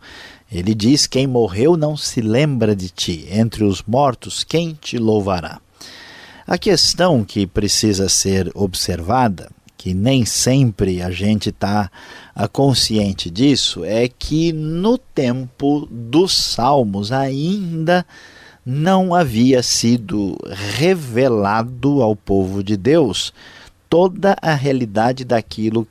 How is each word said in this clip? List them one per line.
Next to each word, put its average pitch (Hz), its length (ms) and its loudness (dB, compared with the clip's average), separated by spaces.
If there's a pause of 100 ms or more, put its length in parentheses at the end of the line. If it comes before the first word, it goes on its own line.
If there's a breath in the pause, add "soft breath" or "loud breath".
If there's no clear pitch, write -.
(520 loud breath)
Ele 101 240 -2
diz, 117 320 2
"Quem 135 180 0
morreu 120 500 2
não 151 220 -2
se - 240 -6
lembra 113 540 2
de 92 120 -6
ti, 80 440 -6
entre 110 320 0
os 98 180 2
mortos 123 640 -2
quem 160 360 -4
te - 200 -8
louvará?" 101 600 0 (840 loud breath)
A - 100 -2
questão 175 680 2
que 98 240 -2
precisa 98 640 0
ser 95 440 0
observada, 95 960 -2 (260)
que - 160 -6
nem 117 320 2
sempre 104 800 0
a 90 80 -4
gente 101 420 0
tá, 101 380 -2 (460 loud breath)
ah, 104 120 -2
consciente 107 840 0
disso, 110 520 0
é 110 240 0
que 160 460 -2
no 165 460 -2
tempo 139 880 -2
dos 123 420 0
Salmos 113 800 0
ainda 165 960 -2 (600 loud breath)
não 175 460 2
havia 127 480 4
sido 104 760 0 (400)
revelado 123 1300 0
ao 110 140 2
povo 98 480 -2
de 104 120 -2
Deus 120 560 2 (560 loud breath)
toda 185 540 2
a 160 140 0
realidade 127 680 -2
daquilo 113 680 -2